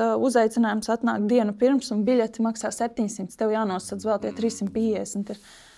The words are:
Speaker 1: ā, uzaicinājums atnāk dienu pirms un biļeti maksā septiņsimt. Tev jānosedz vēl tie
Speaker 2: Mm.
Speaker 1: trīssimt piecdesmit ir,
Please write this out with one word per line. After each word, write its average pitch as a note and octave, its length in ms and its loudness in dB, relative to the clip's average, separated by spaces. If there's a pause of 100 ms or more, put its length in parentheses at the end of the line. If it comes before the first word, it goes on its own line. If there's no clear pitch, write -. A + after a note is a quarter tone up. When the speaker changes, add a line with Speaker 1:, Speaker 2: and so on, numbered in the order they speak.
Speaker 1:
ā, A3+ 160 2
uzaicinājums A3+ 720 2
atnāk A3+ 400 0
dienu A3 240 4
pirms B3+ 380 2
un G#3+ 120 0
biļeti A3+ 380 2
maksā A3+ 320 -2
septiņsimt. G#3+ 640 -4
Tev A3 160 0
jānosedz G3 500 -4
vēl G#3 160 0
tie G#3 120 -4
Speaker 2:
Mm. F#3+ 40 -12
Speaker 1:
trīssimt G#3+ 380 -2
piecdesmit G#3 560 -2
ir, G#3 80 -12 (400)